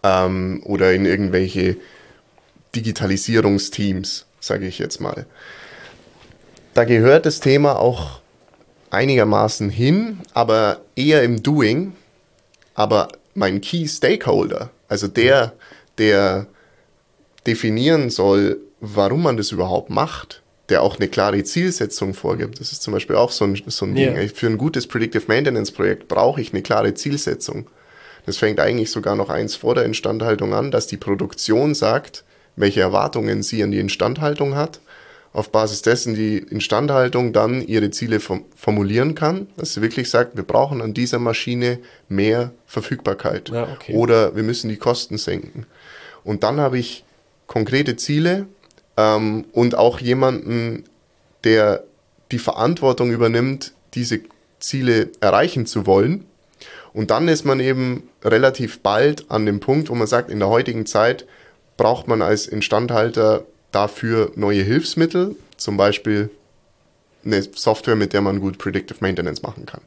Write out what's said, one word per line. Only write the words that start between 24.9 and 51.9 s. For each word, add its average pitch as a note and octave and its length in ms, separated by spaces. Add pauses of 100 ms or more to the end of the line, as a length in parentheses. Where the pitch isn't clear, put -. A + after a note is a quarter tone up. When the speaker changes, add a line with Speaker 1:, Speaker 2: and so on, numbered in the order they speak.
Speaker 1:
Maintenance A#2 440
Projekt - 360
brauche C3+ 320
ich - 140
eine F#2+ 80
klare G#2+ 320
Zielsetzung. - 720 (580)
Das - 120
fängt G#2+ 220
eigentlich A2 320
sogar G#2 240
noch G2+ 140
eins G#2 260
vor A2+ 180
der B2 120
Instandhaltung A2 680
an, A#2+ 160
dass - 160
die G2+ 120
Produktion G#2+ 760
sagt, B2 500 (320)
welche G2+ 260
Erwartungen G#2 600
sie G#2 220
an G2+ 80
die G2+ 80
Instandhaltung C#3 760
hat. D3+ 260 (520)
Auf - 180
Basis G#2+ 300
dessen A#2 320
die G#2+ 240
Instandhaltung B2 960
dann A2+ 320
ihre G#2 240
Ziele A2 300
form-, F#2+ 260 (100)
formulieren A2 600
kann, D#3+ 320 (100)
dass - 160
sie G#2 80
wirklich A#2 300
sagt, B2 240
wir G2 80
brauchen B2+ 380
an A2 120
dieser A#2+ 240
Maschine A#2+ 600 (280)
mehr A2 440 (160)
Verfügbarkeit - 840
Speaker 2:
Ja, A#2 240
okay. A2 220
Speaker 1:
oder A2+ 400
wir A2 80
müssen A2+ 260
die G#2+ 80
Kosten A#2+ 400
senken. - 480 (580)
Und G2+ 200
dann B2+ 160
habe C3 180
ich - 280 (420)
konkrete B2 480
Ziele, E3+ 500 (520)
ähm, G#2+ 560
und A#2+ 220
auch A#2+ 240
jemanden, A#2+ 840 (640)
der G#2+ 380 (480)